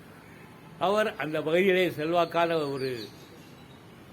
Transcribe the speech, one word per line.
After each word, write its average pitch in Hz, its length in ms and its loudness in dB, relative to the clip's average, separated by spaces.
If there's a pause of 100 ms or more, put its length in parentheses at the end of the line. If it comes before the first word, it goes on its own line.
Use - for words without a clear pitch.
(800)
அவர் 208 360 2
அந்த 156 260 -2
பகுதியிலே 180 480 4
செல்வாக்கான 165 840 0
ஒரு, 127 360 -4 (1040)